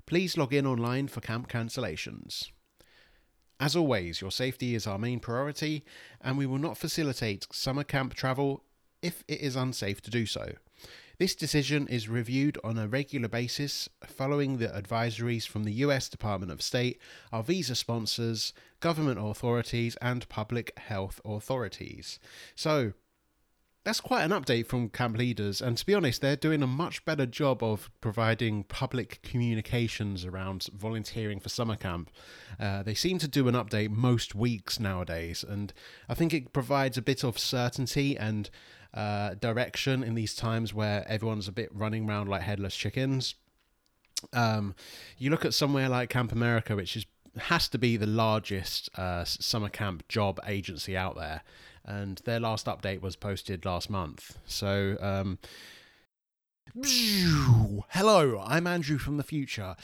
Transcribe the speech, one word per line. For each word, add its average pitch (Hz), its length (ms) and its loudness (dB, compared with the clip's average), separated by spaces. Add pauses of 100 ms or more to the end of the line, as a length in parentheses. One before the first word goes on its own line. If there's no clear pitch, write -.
Please 175 320 0
log 135 160 2
in 139 140 4
online 123 400 0
for 120 140 -8
camp - 280 -6
cancellations. - 1000 -6 (1080)
As 143 160 2
always, 107 440 2
your 95 120 -6
safety 127 420 -2
is 107 100 -2
our 98 140 -2
main 120 220 -2
priority, 143 640 -4 (360)
and 131 160 -2
we 139 100 2
will 131 120 0
not 139 180 -2
facilitate 131 760 -2
summer 135 320 -2
camp 131 300 -2
travel 135 500 0 (360)
if - 260 -4
it 151 140 -4
is 135 160 -2
unsafe 123 440 -2
to 107 120 -10
do 120 120 2
so. - 280 -4 (680)
This 185 160 2
decision 143 540 0
is 113 200 -2
reviewed 123 540 2
on 113 160 -2
a 107 80 0
regular 131 400 -2
basis 120 640 -4 (180)
following 139 520 0
the 113 100 0
advisories 113 760 0
from 107 200 -4
the 107 80 0
U 135 180 4
S 135 180 2
Department 98 440 -2
of 76 100 -6
State, 123 380 0 (320)
our 113 100 -2
visa 131 320 0
sponsors, 113 800 -2 (260)
government 156 420 2
authorities, 117 800 0
and 123 280 -2
public 120 500 -4
health 98 460 -6
authorities. - 960 -6 (340)
So, 143 380 2 (920)
that's 214 180 0
quite 233 220 2
an 156 80 2
update 131 360 2
from 120 220 0
camp 113 300 0
leaders, 107 420 0
and 123 160 0
to - 80 -4
be 196 100 6
honest, 160 260 4
they're 143 160 2
doing 156 260 2
a 127 60 2
much 139 360 -2
better 147 220 0
job 131 380 2
of 107 260 0 (100)
providing 110 600 2
public - 600 -4
communications 110 1000 0
around 95 480 -4
volunteering 107 680 -4
for - 80 -10
summer 113 260 -2
camp. 87 340 -4 (520)
Uh, 98 240 -2
they 104 100 -2
seem 180 240 0
to 156 80 -2
do 135 220 4
an 120 80 6
update 107 340 2
most 113 460 2
weeks 113 420 0
nowadays, 85 640 -2
and 101 300 -4 (360)
I 117 60 -2
think 165 180 2
it 160 200 -2
provides 135 440 2
a 120 60 -2
bit 135 220 0
of 120 160 0
certainty 131 760 0
and, 107 320 -2 (460)
uh, 104 400 -2
direction 123 720 0
in 113 100 0
these 110 200 -2
times 113 380 -2
where 104 360 0
everyone's 107 400 -2
a 98 40 -8
bit 110 220 -6
running 107 340 0
around 104 200 0
like 95 140 0
headless 98 340 -2
chickens. 131 580 0 (1000)
Um, 107 440 2 (420)
you 135 120 0
look 156 140 2
at 113 100 2
somewhere 139 340 4
like 123 220 2
Camp 120 200 2
America, 117 460 2
which 95 200 -4
is, 110 100 -6 (300)
has - 340 2
to 127 80 -2
be 120 180 4
the 107 100 2
largest, 107 920 0
uh, 90 260 -2
s-, - 180 -4
summer 104 300 0
camp 95 380 -4
job 101 380 2
agency 98 480 -4
out 92 220 -2
there, 78 240 -6 (460)
and 101 400 -6
their 117 120 0
last 113 280 0
update 95 340 -4
was 92 160 -4
posted 95 480 -4
last 90 240 0
month. 90 560 -4
So, 98 560 0
um, 98 380 0 (2500)
hello, 165 580 6
I'm 165 200 2
Andrew 156 320 2
from 139 180 0
the 143 80 0
future, 120 600 -4